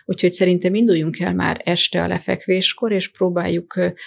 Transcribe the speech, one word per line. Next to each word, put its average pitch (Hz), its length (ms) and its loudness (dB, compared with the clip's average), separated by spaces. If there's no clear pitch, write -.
Úgyhogy 180 280 0
szerintem 180 420 2
induljunk 175 460 2
el 180 140 -2
már 180 300 -2
este 175 380 0
a 175 40 -2
lefekvéskor, 185 840 -2
és 185 180 -2
próbáljuk, 175 640 -2
ö, 180 120 0